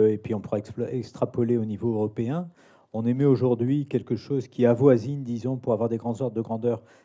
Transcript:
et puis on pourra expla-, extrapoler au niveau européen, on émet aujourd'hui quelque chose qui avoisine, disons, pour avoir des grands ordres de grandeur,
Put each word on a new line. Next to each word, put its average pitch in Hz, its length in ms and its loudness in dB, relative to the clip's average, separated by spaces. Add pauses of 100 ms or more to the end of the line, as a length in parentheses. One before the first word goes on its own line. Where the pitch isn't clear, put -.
et 107 80 0
puis - 160 -6
on 101 80 -4
pourra - 160 -4
expla-, 117 340 -8
extrapoler 120 640 -2
au 110 80 0
niveau 110 280 -4
européen, 120 560 -4 (460)
on 113 120 -2
émet 131 180 2
aujourd'hui 131 600 2
quelque 127 300 -2
chose 131 320 -4
qui 120 200 2
avoisine, 127 560 4
disons, 120 340 -6
pour 123 160 -2
avoir 110 160 0
des 117 80 -2
grands 117 240 -4
ordres 117 140 -4
de 113 60 -2
grandeur, 117 420 -4 (220)